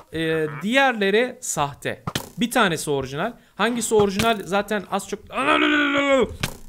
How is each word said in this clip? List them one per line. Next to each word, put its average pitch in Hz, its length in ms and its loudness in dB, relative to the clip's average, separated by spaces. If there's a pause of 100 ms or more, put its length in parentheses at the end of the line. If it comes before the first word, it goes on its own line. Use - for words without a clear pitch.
(120)
e, 160 340 -2 (160)
diğerleri 233 760 2
sahte. 139 640 -4 (340)
Bir 233 120 0
tanesi 180 400 2
orijinal. 139 420 -2 (220)
Hangisi 233 400 0
orijinal 208 500 4
zaten 202 460 -2
az 196 180 -4
çok. 202 120 -8 (100)
<laughs> - 0 -
Öldüm. 285 960 2 (420)